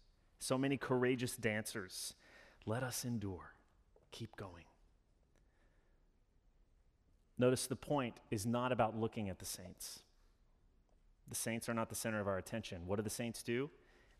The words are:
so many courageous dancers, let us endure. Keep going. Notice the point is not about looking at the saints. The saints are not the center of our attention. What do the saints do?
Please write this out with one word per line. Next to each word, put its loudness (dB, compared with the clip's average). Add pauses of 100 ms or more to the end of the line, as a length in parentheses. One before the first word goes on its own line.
(400)
so 2
many 4
courageous 4
dancers, -2 (520)
let 0
us -2
endure. -4 (560)
Keep -10
going. -12 (2750)
Notice 6
the -4
point -2 (100)
is 0
not 2
about 4
looking -2
at -4
the -12
saints. -10 (1200)
The -8
saints -2
are 0
not 2
the -8
center 0
of 0
our 4
attention. -4
What 2
do 4
the -2
saints -4
do? 0 (480)